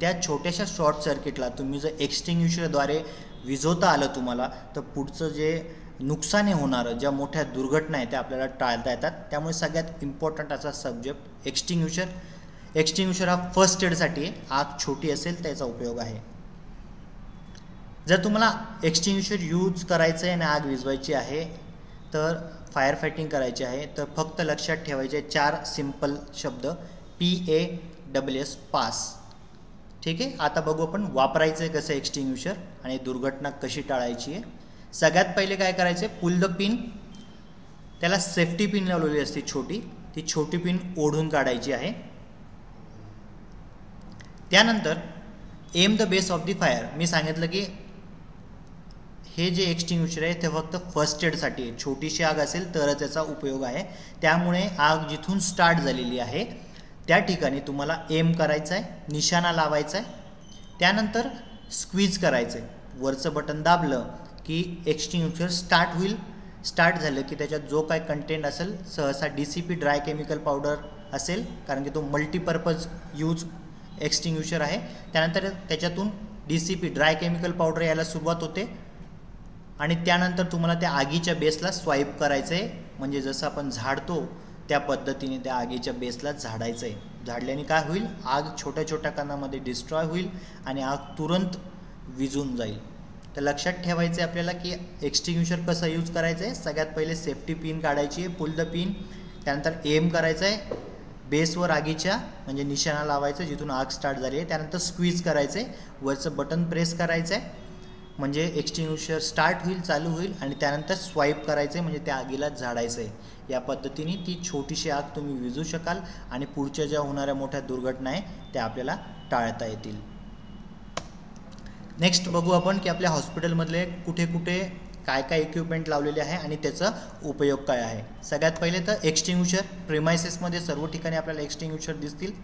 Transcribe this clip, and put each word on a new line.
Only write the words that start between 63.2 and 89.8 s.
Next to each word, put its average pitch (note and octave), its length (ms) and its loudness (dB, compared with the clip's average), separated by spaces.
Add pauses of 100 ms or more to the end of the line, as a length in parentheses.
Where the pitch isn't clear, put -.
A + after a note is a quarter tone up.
button D3+ 280 -2
दाबलं D3+ 420 6 (420)
की E3 400 -2
एक्स्टिंग्विशर E3 640 2
start F3 460 4
होईल. F#3+ 220 2 (480)
start E3+ 340 4
झालं C#3+ 240 0
की C3+ 120 -6
त्याच्यात D3 260 -2
जो C#3+ 220 2
काय D#3+ 160 0
content D#3 460 -2
असेल, F3 400 -4
सहसा C#3+ 420 0
डीसीपी D3 480 -2
dry C#3+ 240 4
chemical D3+ 400 -2
powder D3 360 0 (380)
असेल, F3 320 -2 (240)
कारण C#3 140 0
की C#3+ 80 -4
तो D3+ 100 -2
multipurpose D#3+ 840 0 (280)
use D#3+ 300 0 (560)
एक्स्टिंग्विशर D#3 600 0
आहे. D3+ 180 2 (340)
त्यानंतर E3+ 360 4
त्याच्यातून F#3+ 640 0 (380)
डीसीपी E3 400 2
dry D3+ 260 6
chemical E3+ 380 2
powder E3 280 2
यायला D#3+ 240 4
सुरुवात E3 360 0
होते E3 380 -4 (1000)
आणि D#3+ 180 2
त्यानंतर F3+ 560 4
तुम्हाला E3 280 2
त्या E3+ 100 2
आगीच्या D#3 440 2
बेसला D#3 360 2
swipe C#3+ 480 2
करायचं C#3+ 360 2
आहे, - 320 -2 (120)
म्हणजे C#3 220 -2
जसं C3+ 260 -2
आपण C#3+ 240 -2
झाडतो C3+ 580 -2 (400)
त्या D3 100 4
पद्धतीने C3+ 600 -2
त्या B2+ 160 -2
आगीच्या B2 380 -2
बेसला B2 400 -4
झाडायचं A#2 540 -4
आहे. - 400 -10
झाडल्याने B2+ 360 -2
काय D#3 260 4
होईल, G3 180 0 (180)
आग C3+ 180 2 (220)
छोट्या D#3 260 -2
छोट्या D#3 200 -2
कणांमध्ये C#3+ 480 -4
destroy C3+ 480 -2